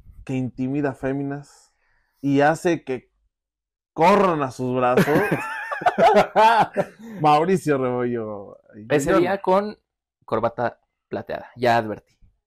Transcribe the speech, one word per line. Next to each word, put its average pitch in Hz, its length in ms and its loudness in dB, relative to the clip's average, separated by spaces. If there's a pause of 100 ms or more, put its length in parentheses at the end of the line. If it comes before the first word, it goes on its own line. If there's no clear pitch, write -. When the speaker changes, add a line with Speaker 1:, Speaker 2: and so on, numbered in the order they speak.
(240)
Speaker 1:
que 135 100 -8
intimida 131 600 -4
féminas 139 800 -10 (500)
y 139 180 2
hace 160 440 0
que - 280 -10 (800)
corran 175 500 2
a 127 80 -4
sus 127 260 -6
brazos. 127 300 2
Speaker 2:
<laughs> - 1300 0 (800)
Speaker 1:
Mauricio 151 580 2
Rebollo. 117 800 -4 (300)
Speaker 2:
Ese 135 220 0
Speaker 1:
Yo 120 80 2
Speaker 2:
día 190 220 0
con 202 380 -2 (460)
corbata 117 560 -4 (280)
plateada, - 480 -10
ya 120 200 2
advertí. 110 420 -6 (280)